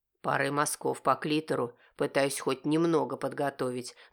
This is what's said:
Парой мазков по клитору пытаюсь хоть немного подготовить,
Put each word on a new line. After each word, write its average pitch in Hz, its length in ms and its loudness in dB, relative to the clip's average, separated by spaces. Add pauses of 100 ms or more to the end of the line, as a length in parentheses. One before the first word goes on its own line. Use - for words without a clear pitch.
(220)
Парой 139 300 0
мазков 143 500 -2
по 135 140 4
клитору 151 600 -2 (220)
пытаюсь 139 420 0
хоть 131 260 -2
немного 151 520 2
подготовить, 131 800 -4 (160)